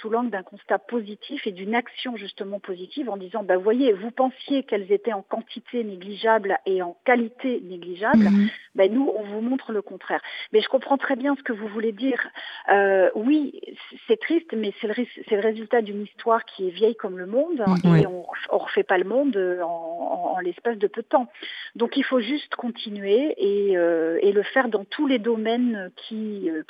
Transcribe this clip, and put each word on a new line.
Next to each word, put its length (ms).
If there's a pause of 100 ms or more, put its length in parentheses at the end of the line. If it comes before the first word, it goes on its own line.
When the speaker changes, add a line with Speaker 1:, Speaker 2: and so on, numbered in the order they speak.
Speaker 1:
sous 80
l'angle 220
d'un 120
constat 360
positif 680
et 60
d'une 220
action 420
justement 420
positive 520
en 80
disant, 240
bah, 160
voyez, 340
vous 180
pensiez 520
qu'elles 280
étaient 220
en 80
quantité 640
négligeable 800
et 160
en 240
qualité 580
négligeable, 680
Speaker 2:
Mhm. 180 (260)
Speaker 1:
bah, 140
nous, 260
on 100
vous 180
montre 300
le 100
contraire. 400 (320)
Mais 80
je 60
comprends 280
très 200
bien 200
ce 60
que 100
vous 160
voulez 240
dire. 340 (440)
Euh, 440
oui, 520
c-, 320 (100)
c'est 120
triste, 360
mais 240
c'est 60
le 80
ris-, 340
c'est 80
le 60
résultat 400
d'une 200
histoire 440
qui 220
est 20
vieille 260
comme 220
le 80
monde 400
Speaker 2:
Mhm. 180
Speaker 1:
Et 40
Speaker 3:
Oui. 180
Speaker 1:
on, 180 (260)
on 80
refait 260
pas 140
le 60
monde, 320
euh, 260
en, 60
en, 680
en 40
l'espace 380
de 80
peu 160
de 40
temps. 200 (500)
Donc, 200
il 80
faut 160
juste 360
continuer 800
et, 380
euh, 460
et 100
le 100
faire 260
dans 160
tous 220
les 120
domaines 800
qui, 540
euh, 200